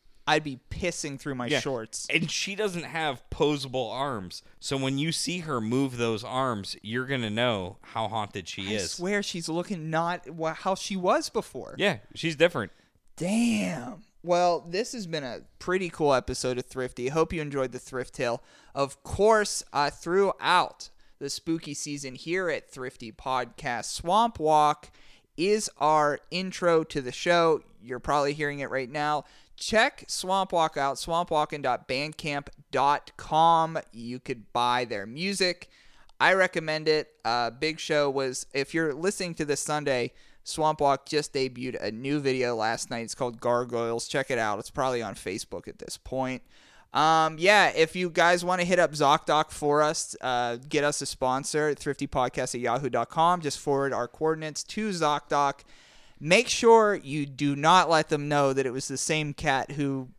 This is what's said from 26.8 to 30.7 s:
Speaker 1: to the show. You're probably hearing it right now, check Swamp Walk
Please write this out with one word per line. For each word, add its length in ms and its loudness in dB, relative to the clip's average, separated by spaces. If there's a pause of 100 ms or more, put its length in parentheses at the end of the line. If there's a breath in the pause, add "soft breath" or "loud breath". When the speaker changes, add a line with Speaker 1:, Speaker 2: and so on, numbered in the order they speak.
Speaker 1:
to 160 -4
the 120 -8
show. 500 2 (200)
You're 180 -8
probably 340 0
hearing 260 -4
it 100 -6
right 200 -4
now, 340 -2 (320 soft breath)
check 520 0
Swamp 440 -2
Walk 240 2